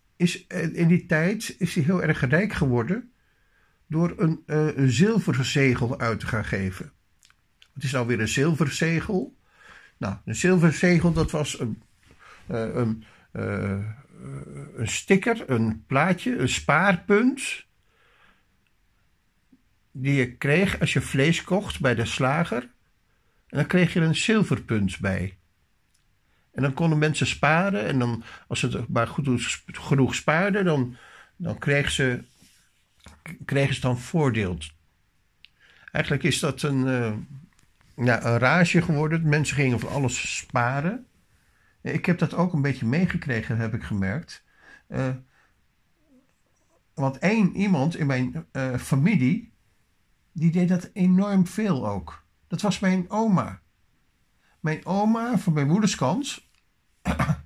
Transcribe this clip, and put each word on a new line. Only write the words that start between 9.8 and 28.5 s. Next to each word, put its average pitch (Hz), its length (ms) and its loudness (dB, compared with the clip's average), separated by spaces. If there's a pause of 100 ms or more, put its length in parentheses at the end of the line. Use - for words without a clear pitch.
Nou, 98 280 -6
een 113 100 -4
zilverzegel, 175 760 4
dat 156 180 0
was 151 300 -4
een, 117 220 -6 (640)
eh, 113 280 -6
een, 113 300 -2 (280)
eh, 101 520 -4 (920)
een 110 120 -4
sticker, 226 640 0
een 113 360 0
plaatje, 180 520 0
een 127 100 2
spaarpunt, 202 1160 2 (2250)
die 139 220 0
je 123 220 0
kreeg 156 440 0
als - 120 0
je 135 80 0
vlees 147 440 0
kocht 202 360 -2
bij 123 140 2
de 113 100 -2
slager. 151 580 -2 (880)
En - 80 -8
dan 139 100 0
kreeg 180 260 2
je 170 80 0
een 160 160 2
zilverpunt 113 800 0
bij. 92 400 -4 (1120)
En 127 100 -4
dan 139 120 0
konden 160 240 2
mensen 156 280 0
sparen. 190 600 2
En 135 120 0
dan, 117 240 0 (260)
als - 120 -4